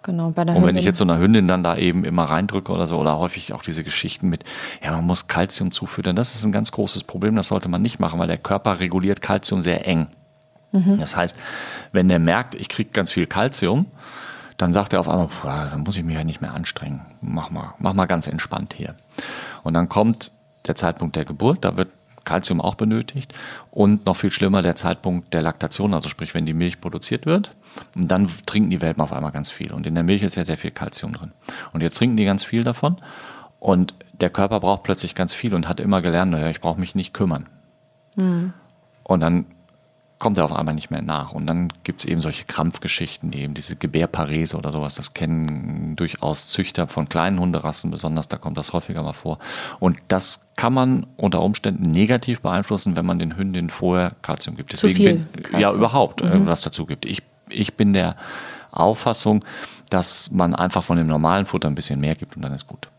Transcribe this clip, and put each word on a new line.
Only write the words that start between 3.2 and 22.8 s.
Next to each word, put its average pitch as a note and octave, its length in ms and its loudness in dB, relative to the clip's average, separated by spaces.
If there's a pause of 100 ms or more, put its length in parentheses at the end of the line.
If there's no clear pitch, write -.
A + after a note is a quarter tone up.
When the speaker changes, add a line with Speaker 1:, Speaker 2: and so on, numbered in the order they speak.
Speaker 2:
auch - 80 -12
diese D#2+ 220 -6
Geschichten - 440 -4
mit, E2+ 160 -2 (380)
„Ja, D#2 100 -4
man E2 140 0
muss F2 220 0
Kalzium F#2 440 0
zufüttern“, - 420 -4
das A#2 200 0
ist G#2+ 100 -4
ein G#2 80 2
ganz A2 200 0
großes G2 320 -4
Problem, G#2 320 0
das G2 120 0
sollte G2 200 0
man F2+ 140 0
nicht A#2 160 -2
machen, E2+ 220 -2
weil E2+ 80 2
der E2+ 100 -2
Körper G2 420 0
reguliert F#2 420 0
Kalzium F#2+ 400 0
sehr E2+ 240 0
eng. E2 220 0 (640)
Speaker 1:
Mhm. G3 260 4
Speaker 2:
Das - 180 -4
heißt, F2 200 0 (560)
wenn F#2 160 6
der F2+ 100 6
merkt, F#2+ 360 2
ich F#2 140 -10
krieg - 240 -4
ganz F#2+ 200 0
viel F2 140 2
Kalzium, B2 600 0 (720)
dann F2 140 4
sagt G2+ 200 2
er F#2 80 4
auf E2+ 80 -2
einmal, E2+ 200 2
„Puh, - 200 -8
ja, D2 180 -4
dann D2 140 -6
muss G2 160 -2
ich E2+ 80 -4
mich D#2+ 100 -2
ja D#2 100 -2
nicht D#2 180 -4
mehr - 100 -8
anstrengen. D2 480 -8 (220)
Mach - 280 -4
mal, D2+ 280 -8
mach F#2+ 160 0
mal F#2 120 4
ganz E2+ 200 -2
entspannt - 480 -6
hier.“ - 200 -10 (680)
Und D#2+ 120 -2
dann F2 140 2
kommt A2 440 2 (340)
der E2+ 100 -2
Zeitpunkt E2+ 400 -2
der D#2 80 -2
Geburt, A2+ 400 0
da F2+ 140 2
wird - 100 0 (360)
Kalzium E2 380 0
auch F#2+ 120 0
benötigt A2 600 -2 (360)